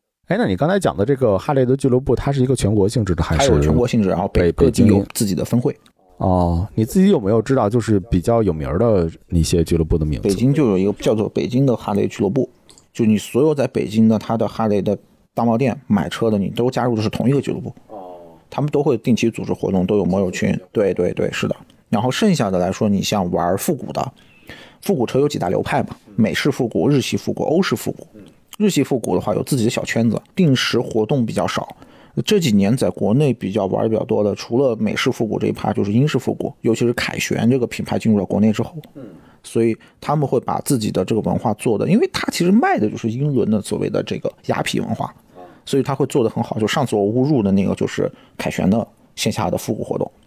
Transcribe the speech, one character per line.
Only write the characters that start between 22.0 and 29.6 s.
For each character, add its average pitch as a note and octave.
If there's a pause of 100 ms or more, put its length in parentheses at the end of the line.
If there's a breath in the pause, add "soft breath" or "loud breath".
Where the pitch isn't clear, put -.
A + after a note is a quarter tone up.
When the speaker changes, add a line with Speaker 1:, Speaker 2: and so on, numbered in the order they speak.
Speaker 2:
剩 G3
下 A2+
的 F2+
来 F2
说， G#2+
你 G2
像 F#2+
玩 F2
复 F3
古 -
的， - (720 loud breath)
复 -
古 A#2+
车 -
有 D3
几 C#3+
大 F2+
流 G2+
派 -
嘛， - (200)
美 G#2+
式 -
复 C3
古、 G2+
日 C#3
系 -
复 G#2
古、 -
欧 F3+
式 -
复 -
古。 -
Speaker 1:
嗯。 - (380)
Speaker 2:
日 G#3
系 D3
复 B2+
古 F2+
的 F#2
话， G#2
有 -
自 -
己 A#2+